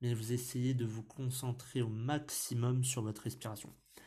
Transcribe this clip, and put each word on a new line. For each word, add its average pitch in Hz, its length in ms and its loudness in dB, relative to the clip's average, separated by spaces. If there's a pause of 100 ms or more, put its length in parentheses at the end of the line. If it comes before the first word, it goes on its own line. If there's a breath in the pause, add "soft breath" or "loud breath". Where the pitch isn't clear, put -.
mais 120 120 4
vous 110 200 0
essayez 127 400 2
de 120 120 2
vous 110 180 -2
concentrer 127 800 -2
au 113 80 2
maximum 123 960 2
sur 127 180 2
votre 107 220 -2
respiration. - 500 -6 (340 loud breath)